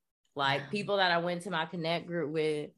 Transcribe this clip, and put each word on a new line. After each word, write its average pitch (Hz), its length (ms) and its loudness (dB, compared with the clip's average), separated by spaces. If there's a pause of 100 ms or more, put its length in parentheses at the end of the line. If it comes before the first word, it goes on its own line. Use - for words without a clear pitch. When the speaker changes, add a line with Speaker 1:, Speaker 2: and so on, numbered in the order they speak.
(360)
Speaker 1:
Like, 143 340 2
Speaker 2:
Wow. - 20 -14
Speaker 1:
people 202 260 0
that 185 140 6
I 170 80 4
went 175 240 -2
to 190 80 -8
my 165 160 0
Connect 165 400 -2
group 170 260 -2
with 156 440 0